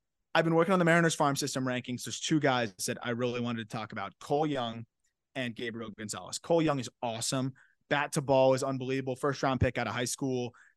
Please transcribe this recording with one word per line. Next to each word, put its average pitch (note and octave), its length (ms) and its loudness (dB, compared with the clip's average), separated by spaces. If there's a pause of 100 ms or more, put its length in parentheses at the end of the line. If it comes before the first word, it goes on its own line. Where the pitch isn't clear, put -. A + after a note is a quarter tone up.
(340)
I've D#3+ 120 4
been E3 100 2
working E3 160 4
on F#3 80 4
the F3 60 4
Mariners E3 300 6
farm C#3+ 200 2
system C3+ 300 -4
rankings. B2 400 -6
There's - 160 -8
two D#3+ 180 2
guys B2+ 340 2 (140)
that A#2+ 160 -4
I A#2+ 60 -4
really A#2+ 320 -2
wanted A#2 280 -4
to B2 80 -8
talk A2 140 -8
about, G2 300 -8
Cole D3+ 260 0
Young A#2 380 -4 (500)
and B2 180 -6
Gabriel A2+ 360 -8
Gonzalez. G2+ 500 -10
Cole E3+ 220 2
Young D3 180 2
is A#2+ 100 -8 (140)
awesome. B2+ 480 -2 (380)
Bat D3 240 0
to D#3 80 0
ball C3 320 6
is B2+ 100 0
unbelievable. C3 540 -4
First C#3 260 -2
round C3+ 160 4
pick B2+ 180 2
out A#2+ 80 0
of G#2 80 -2
high B2 120 -2
school, B2 480 -2 (240)